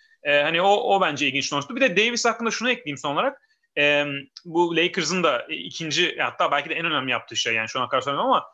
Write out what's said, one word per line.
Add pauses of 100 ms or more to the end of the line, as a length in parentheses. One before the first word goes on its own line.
(220)
E,
hani
o,
o
bence
ilginç
nokta.
Bir
de
Davis
hakkında
şunu
ekleyeyim
son
olarak. (400)
E, (400)
bu
Lakers'ın
da
ikinci,
hatta
belki
de
en
önemli
yaptığı
şey,
yani
şu
ana
kadar
söylemem
ama